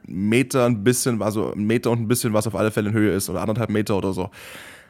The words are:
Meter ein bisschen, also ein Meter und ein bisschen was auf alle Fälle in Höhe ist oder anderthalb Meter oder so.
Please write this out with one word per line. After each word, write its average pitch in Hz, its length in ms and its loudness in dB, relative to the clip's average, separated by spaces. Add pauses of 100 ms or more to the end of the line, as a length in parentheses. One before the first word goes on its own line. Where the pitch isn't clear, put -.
Meter 120 600 2
ein 110 180 0
bisschen, 123 360 2
also 101 320 -2
ein 104 120 -4
Meter 117 260 2
und 117 100 2
ein 107 80 -4
bisschen 120 240 0
was 107 140 2
auf 104 80 -4
alle 107 160 2
Fälle 104 200 0
in 110 40 0
Höhe 107 180 4
ist 98 160 -2
oder 87 120 -4
anderthalb 107 300 -2
Meter 104 280 0
oder 95 140 -2
so. 90 180 -4 (600)